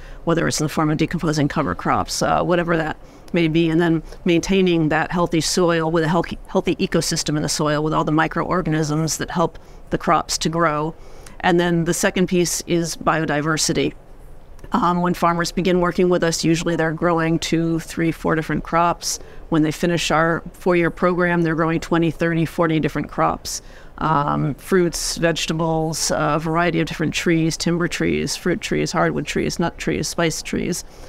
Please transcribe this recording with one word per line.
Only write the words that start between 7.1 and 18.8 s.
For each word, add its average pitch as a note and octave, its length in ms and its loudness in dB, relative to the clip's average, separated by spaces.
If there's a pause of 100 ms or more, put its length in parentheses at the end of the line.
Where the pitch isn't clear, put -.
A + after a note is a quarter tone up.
in D3+ 60 0
the D#3 80 -2
soil D3+ 340 0
with D#3 100 0
all D#3 100 2
the D#3+ 80 0
microorganisms D#3 1080 0
that - 140 -6
help E3 260 0 (320)
the D#3+ 80 0
crops - 400 0
to F3 120 -2
grow. D#3+ 440 0 (460)
And F3 200 4
then E3+ 260 2
the E3+ 100 0
second F#3+ 320 2
piece F3 400 0
is E3+ 280 0
biodiversity. D3+ 1000 0 (800)
Um, F3 300 2
when F3+ 120 2
farmers E3+ 380 0
begin F3+ 300 2
working F3+ 280 2
with F3 140 4
us, E3 200 0
usually E3 320 2
they're D#3+ 180 0
growing E3 440 2
two, E3 420 0
three, E3 320 -2
four E3 240 -2
different D#3 280 -2
crops. - 560 -2 (300)